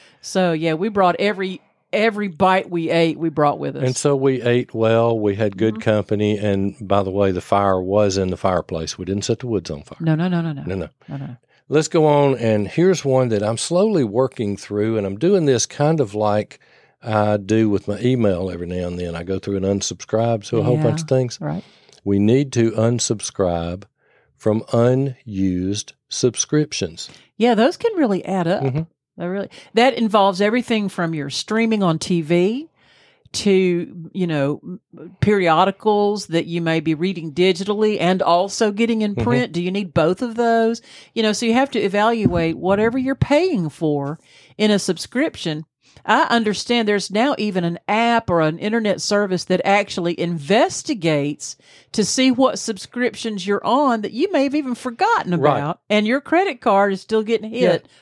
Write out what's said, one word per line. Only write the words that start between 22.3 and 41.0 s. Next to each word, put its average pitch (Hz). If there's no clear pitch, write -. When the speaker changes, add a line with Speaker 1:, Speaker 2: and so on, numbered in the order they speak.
Speaker 2:
to 117
unsubscribe 98
from 110
unused 107
subscriptions. -
Speaker 1:
Yeah, 233
those 240
can 453
really 202
add 180
up. 185
Speaker 2:
Mm-hmm. 139
Speaker 1:
They 175
really, 190
that 240
involves 196
everything 214
from 165
your 139
streaming 220
on 165
T 170
V 180
to, 180
you 180
know, 147
m-, -
periodicals 202
that 165
you 170
may 165
be 156
reading 165
digitally 196
and 185
also 196
getting 220
in 208
Speaker 2:
Mm-hmm. 117
Speaker 1:
print. 240
Do 175
you 180
need 196
both 175
of 233
those? 226